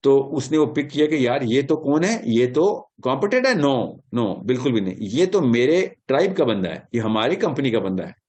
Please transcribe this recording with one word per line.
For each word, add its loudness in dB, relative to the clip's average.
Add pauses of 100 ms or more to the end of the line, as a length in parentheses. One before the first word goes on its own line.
तो 6
उसने -2
वो 4
पिक -6
किया 2
कि 0
यार 0
ये 0
तो 0
कौन 0
है, -2
ये 4
तो 0 (120)
कॉम्पिटेंट 0
है, 2
no, 0 (260)
no, -4
बिल्कुल 0
भी 0
नहीं, -6
ये 0
तो 0
मेरे 2 (120)
tribe 2
का 0
बंदा -2
है, -14
ये 0
हमारी 0
company -2
का 0
बंदा -4
है। -14 (140)